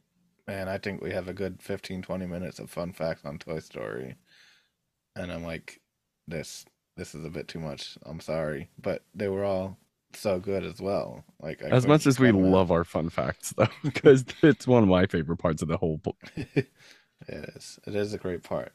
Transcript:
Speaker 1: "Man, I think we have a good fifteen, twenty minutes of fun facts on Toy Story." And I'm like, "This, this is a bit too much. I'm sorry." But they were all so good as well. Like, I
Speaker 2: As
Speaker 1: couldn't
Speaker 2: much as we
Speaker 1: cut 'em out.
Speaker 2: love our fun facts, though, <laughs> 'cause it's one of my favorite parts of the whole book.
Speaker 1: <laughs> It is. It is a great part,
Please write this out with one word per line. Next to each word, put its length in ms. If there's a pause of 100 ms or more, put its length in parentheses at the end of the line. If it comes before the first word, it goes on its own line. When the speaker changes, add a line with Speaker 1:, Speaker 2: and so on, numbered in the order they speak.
(460)
Speaker 1:
"Man, 220
I 100
think 240
we 100
have 140
a 60
good 300
fifteen, 400
twenty 240
minutes 340
of 100
fun 220
facts 320
on 140
Toy 220
Story." 540 (1040)
And 160
I'm 100
like, 380 (480)
"This, 360 (320)
this 180
is 100
a 60
bit 180
too 100
much. 460
I'm 160
sorry." 480 (120)
But 220 (120)
they 140
were 160
all 340 (340)
so 260
good 260
as 160
well. 440 (160)
Like, 220
I 80
Speaker 2:
As 140
Speaker 1:
couldn't 40
Speaker 2:
much 180
as 140
we 80
Speaker 1:
cut 80
'em 80
out. 80
Speaker 2:
love 180
our 140
fun 240
facts, 480
though, 100 (160)
<laughs> 120
'cause 320 (160)
it's 240
one 160
of 60
my 180
favorite 320
parts 240
of 60
the 100
whole 180
book. 220 (180)
Speaker 1:
<laughs> 0
It 320 (880)
is. 300
It 80
is 200
a 40
great 240
part, 320